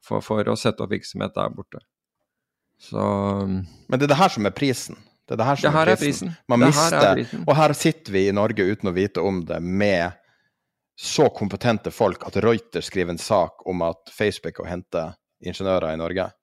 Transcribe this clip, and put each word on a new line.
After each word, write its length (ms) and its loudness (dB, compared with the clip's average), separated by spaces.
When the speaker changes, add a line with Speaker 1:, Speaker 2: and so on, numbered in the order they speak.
Speaker 1:
for, 200 -4
for 220 -2
å 140 0
sette 240 -2
opp 100 -6
virksomhet 420 -6
der 160 -4
borte. 300 -16
Så 220 -6
Speaker 2:
Men 100 0
det 40 2
er 100 2
det 80 4
her 80 6
som 160 -2
er 60 2
prisen. 440 -4
Det 60 -4
er 40 -4
det 100 0
her 80 2
som 160 2
Speaker 1:
Det 80 2
her 80 4
Speaker 2:
er 40 6
Speaker 1:
er 60 6
Speaker 2:
prisen. 320 -2
Speaker 1:
prisen. 80 -12
Speaker 2:
Man 120 4
Speaker 1:
Det 160 6
her 180 4
er 220 6
Speaker 2:
mister, 0 -
Speaker 1:
prisen. 340 -6
Speaker 2:
og 60 6
her 180 4
sitter 400 -2
vi 160 2
i 20 0
Norge 320 0
uten 260 0
å 40 -2
vite 240 0
om 260 -2
det, 180 -6
med 520 0
så 400 2
kompetente 560 -2
folk 340 0
at 100 -10
Reuters 500 0
skriver 240 -4
en 80 -6
sak 500 -2
om 140 -4
at 320 -4
Facebook 460 -4
å 80 -8
hente 480 -6
ingeniører 500 -2
i 40 -6
Norge. 340 -4